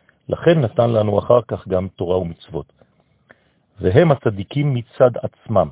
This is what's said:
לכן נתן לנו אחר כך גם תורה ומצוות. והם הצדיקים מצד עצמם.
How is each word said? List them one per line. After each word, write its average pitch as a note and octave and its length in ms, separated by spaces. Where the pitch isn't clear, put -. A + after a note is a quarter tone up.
לכן E3 320
נתן A#2 280
לנו G#2 300
אחר A#2+ 280
כך G#2 200
גם F#2 200
תורה F2+ 300
ומצוות. E2 560
והם A2+ 320
הצדיקים C3 640
מצד B2 440
עצמם. - 540